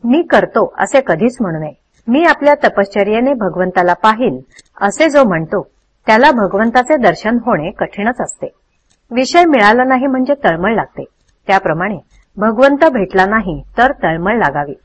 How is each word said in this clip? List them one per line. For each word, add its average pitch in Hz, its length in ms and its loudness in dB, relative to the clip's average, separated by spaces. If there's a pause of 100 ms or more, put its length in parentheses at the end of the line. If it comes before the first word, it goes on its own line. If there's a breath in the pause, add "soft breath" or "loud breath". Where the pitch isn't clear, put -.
मी 254 180 2
करतो 202 560 0
असे 262 300 0
कधीच 190 320 -2
म्हणू 170 200 -4
नये. 151 140 -10 (340)
मी 277 180 2
आपल्या 294 280 2 (100)
तपश्चर्येने 214 680 0
भगवंताला 180 600 -2
पाहीन 214 460 0 (420 soft breath)
असे 202 280 0
जो 277 140 4
म्हणतो 175 380 -2 (460)
त्याला 240 240 4
भगवंताचे 233 680 0
दर्शन 220 480 0
होणे 185 260 -2
कठीणच 202 500 -6
असते. - 260 -10 (640)
विषय 262 340 2
मिळाला 247 380 4
नाही 262 240 0
म्हणजे 262 260 0 (100)
तळमळ 180 320 0
लागते, - 280 -6 (440)
त्याप्रमाणे 190 500 -2 (400)
भगवंत 262 560 2
भेटला 190 320 0
नाही 185 360 -4 (160)
तर 254 140 2 (120)
तळमळ 175 340 -2
लागावी. 147 360 -2 (120)